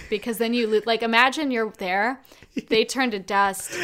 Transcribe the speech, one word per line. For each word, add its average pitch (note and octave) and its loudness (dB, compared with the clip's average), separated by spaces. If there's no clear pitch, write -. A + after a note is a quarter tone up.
because A3 -4
then A#3 -2
you A#3+ 0
lo-, G#3+ 2
like, A3+ 0
imagine B3+ 2
you're A3+ -2
there. G3+ -2
They A#3 4
turn B3+ -2
to G#3 -4
dust. G3 0